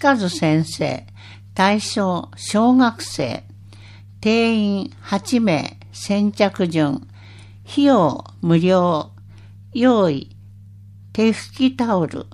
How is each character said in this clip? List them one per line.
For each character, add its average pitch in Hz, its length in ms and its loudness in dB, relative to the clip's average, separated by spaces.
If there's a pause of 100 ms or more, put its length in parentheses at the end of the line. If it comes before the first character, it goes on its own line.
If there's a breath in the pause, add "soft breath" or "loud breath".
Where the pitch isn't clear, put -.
和 240 260 2
先 156 360 0
生。 - 420 -6 (480 loud breath)
対 202 240 2
象、 185 560 -4
小 233 380 2
学 247 280 2
生。 - 420 -8 (800 soft breath)
定 226 340 2
員 202 360 -2 (100)
八 202 380 -2
名、 190 380 -2 (140)
先 208 400 -2
着 196 360 0
順。 156 340 -2 (640 soft breath)
費 285 200 0
用、 196 380 2 (180)
無 170 180 4
料。 175 520 2 (600 soft breath)
用 233 380 2
意、 - 240 -8 (760)
手 220 180 2
拭 - 260 -6
き 262 200 0
タ 233 220 0
オ 165 80 0
ル、 131 280 -10